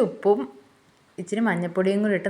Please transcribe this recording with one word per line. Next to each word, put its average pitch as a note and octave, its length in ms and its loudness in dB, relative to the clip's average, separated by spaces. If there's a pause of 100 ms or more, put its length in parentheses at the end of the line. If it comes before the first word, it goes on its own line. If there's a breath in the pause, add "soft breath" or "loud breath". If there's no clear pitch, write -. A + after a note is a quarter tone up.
ഉപ്പും G#3 340 2 (840)
ഇച്ചിരി G3+ 260 -4
മഞ്ഞൾപ്പൊടിയും F#3 560 0
കൂടി G#3 160 2
ഇട്ട് F#3+ 100 -4